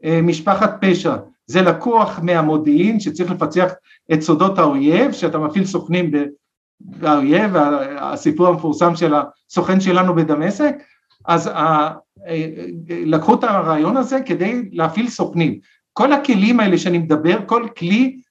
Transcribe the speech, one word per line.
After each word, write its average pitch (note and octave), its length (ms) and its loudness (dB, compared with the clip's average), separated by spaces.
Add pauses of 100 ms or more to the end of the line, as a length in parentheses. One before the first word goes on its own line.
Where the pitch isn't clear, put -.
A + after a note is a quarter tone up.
אה, E3 180 2
משפחת F#3+ 600 0
פשע. E3+ 340 2 (320)
זה F3+ 140 0
לקוח A#3 640 0
מהמודיעין D#3+ 760 2
שצריך F3 320 -4
לפצח F3+ 400 0 (420)
את D#3 80 2
סודות F3+ 380 2
האויב, D#3 520 2
שאתה E3+ 260 -4
מפעיל D#3 280 -2
סוכנים E3+ 460 -2
ב-, D3 140 0 (540)
באויב, D3+ 760 0
וה-, C#3+ 600 -2
הסיפור D3+ 340 0
המפורסם E3 480 0
של D#3+ 180 0
הסוכן F3+ 680 -2
שלנו F#3 340 2
בדמשק, E3 600 0 (500)
אז E3+ 220 0
ה-, G#3 60 -6
אה, D#3 400 0 (340)
אה, D#3+ 380 -8 (400)
לקחו E3 280 2
את B3 100 0
הרעיון F3 540 0
הזה C4+ 240 -2
כדי G#3+ 400 -4 (100)
להפעיל E3+ 380 -2
סוכנים. E3 500 -2 (340)
כל C4+ 200 2
הכלים A#3+ 460 2
האלה F#3+ 180 4
שאני F3 200 0
מדבר, D#3+ 480 0
כל A#3 220 0 (100)
כלי A#3 540 0